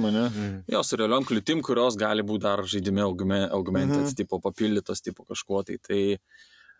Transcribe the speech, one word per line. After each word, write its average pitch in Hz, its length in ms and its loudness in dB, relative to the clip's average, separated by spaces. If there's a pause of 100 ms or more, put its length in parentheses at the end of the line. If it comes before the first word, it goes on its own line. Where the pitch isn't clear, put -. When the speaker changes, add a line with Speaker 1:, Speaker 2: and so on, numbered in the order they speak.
(120)
Speaker 1:
ne? 117 180 2
Speaker 2:
Mhm. 101 380 -6
Speaker 3:
Jo, 101 160 2
su - 120 -2
realiom 113 300 2
kliūtim, 139 360 0
kurios 123 360 2
gali 107 260 2
būt 104 160 -2
dar 101 240 0
žaidime 98 400 0
augme-, 98 480 0
augmented, 101 560 0
Speaker 1:
Mhm. 135 80 -4
Speaker 3:
tipo, 95 240 -2
papildytos, 101 640 -2
tipo, - 240 -10
kažkuo 98 400 -4
tai. 101 120 -8
Tai, 101 420 0 (600)